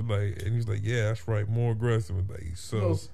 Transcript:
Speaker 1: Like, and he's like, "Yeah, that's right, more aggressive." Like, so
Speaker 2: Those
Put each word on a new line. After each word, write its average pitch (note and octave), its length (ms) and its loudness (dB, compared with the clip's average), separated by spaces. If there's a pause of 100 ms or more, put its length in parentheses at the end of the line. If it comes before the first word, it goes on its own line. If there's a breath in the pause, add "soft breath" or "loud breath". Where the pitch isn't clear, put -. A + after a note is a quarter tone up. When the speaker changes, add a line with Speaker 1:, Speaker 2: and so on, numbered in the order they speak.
Speaker 1:
Like, G2 360 0
and G#2+ 100 0
he's A#2 140 0
like, G#2 160 0
"Yeah, A2+ 220 2
that's A2 200 -2
right, G#2 220 0
more A#2 240 2
aggressive." A2 440 2 (140)
Like, E2 260 -8
so - 240 -4
Speaker 2:
Those G2 340 2